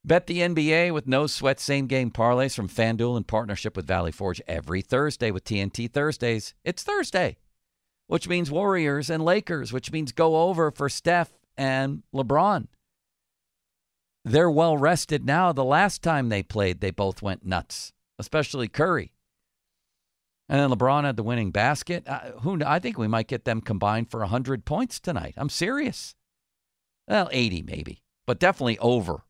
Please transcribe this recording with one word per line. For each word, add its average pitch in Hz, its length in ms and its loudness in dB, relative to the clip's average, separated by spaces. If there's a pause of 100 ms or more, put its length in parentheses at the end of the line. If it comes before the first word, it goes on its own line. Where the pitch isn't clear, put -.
Bet 165 220 4
the 175 160 -2
N 175 140 2
B 156 180 4
A 170 160 4
with 151 180 -2
no 139 200 4
sweat 135 320 0
same-game 131 500 0
parlays 123 460 2
from 101 120 -4
FanDuel 117 500 0
in 104 80 -2
partnership 107 500 -4
with 92 100 -6
Valley 87 260 0
Forge 92 360 -6
every 82 340 -4
Thursday 135 480 0
with 92 140 -4
T 104 160 -2
N 98 100 -2
T 117 180 -6
Thursdays. 120 760 -2
It's - 180 -6
Thursday, 277 560 -2 (680)
which 165 200 -2
means 175 220 -2
Warriors 160 640 0
and 160 120 -2
Lakers, 165 480 0
which 127 200 -8
means 156 200 -4
go 160 380 4
over 165 220 2
for 143 180 -4
Steph 170 420 0 (240)
and 135 460 -2 (140)
LeBron. 147 500 2 (1600)
They're 156 280 6
well 156 260 4
rested 147 480 0
now. 170 260 4
The 135 120 0
last 160 380 2
time 143 280 0
they 101 140 0
played, 95 360 0
they 98 120 -2
both 95 300 -4
went 98 240 -6
nuts, - 460 -6 (260)
especially 131 500 -2
Curry. 151 460 -2 (1400)
And 143 100 4
then 139 100 4
LeBron 131 360 2
had 131 100 0
the 110 80 -4
winning 110 280 -2
basket. 139 560 -2
Uh, 127 240 -10 (100)
who 175 160 -2
kn-, 143 100 0
I 147 120 2
think 233 180 -6
we 110 100 0
might 113 200 0
get - 180 -6
them 113 160 -2
combined 107 500 -2
for 113 100 -6
a 98 60 -2
hundred 123 380 -2
points 220 340 -4
tonight. 117 380 -6
I'm 147 120 -4
serious. 254 680 -4 (920)
Well, 110 240 2
eighty 113 300 0
maybe, - 400 -10 (240)
but 120 140 -2
definitely 135 400 2
over. 110 500 2